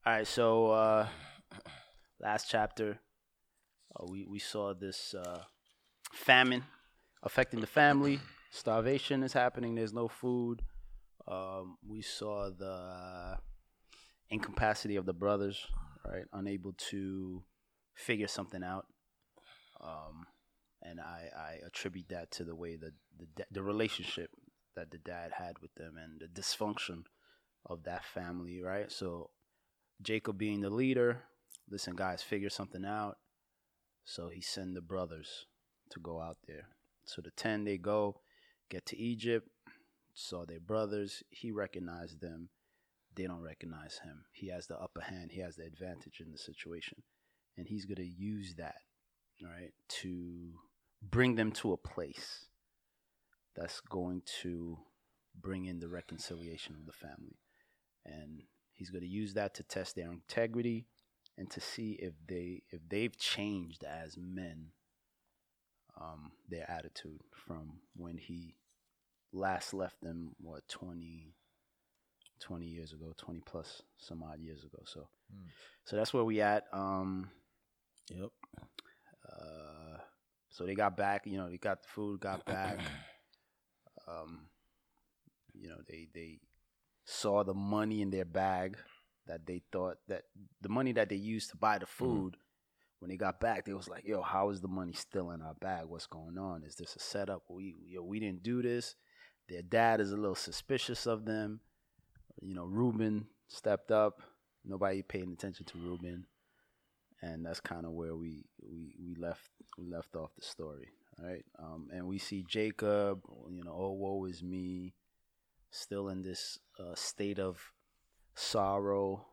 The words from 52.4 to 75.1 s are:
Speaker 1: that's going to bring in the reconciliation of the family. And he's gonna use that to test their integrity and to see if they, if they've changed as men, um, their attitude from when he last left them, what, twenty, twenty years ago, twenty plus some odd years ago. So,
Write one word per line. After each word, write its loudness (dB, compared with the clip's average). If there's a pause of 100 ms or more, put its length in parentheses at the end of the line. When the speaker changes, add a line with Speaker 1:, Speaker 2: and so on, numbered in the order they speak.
Speaker 1:
that's -6
going -2 (220)
to -4 (640)
bring -4
in -4
the -6
reconciliation -8
of -14
the -16
family. -16 (640)
And -12 (320)
he's -10
gonna -6
use -4
that 2
to -10
test -4
their -6
integrity 0 (520)
and -8
to -6
see -4
if -4 (160)
they, -4
if -10
they've 0
changed -2
as -8
men, -8 (1300)
um, -12 (160)
their -8
attitude -10 (260)
from -10 (180)
when -10
he -12 (760)
last 0
left -4
them, -8
what, -14
twenty, -12 (1080)
twenty -8
years -10
ago, -12
twenty -10
plus -10 (160)
some -10
odd -10
years -12
ago. -18
So, -14 (240)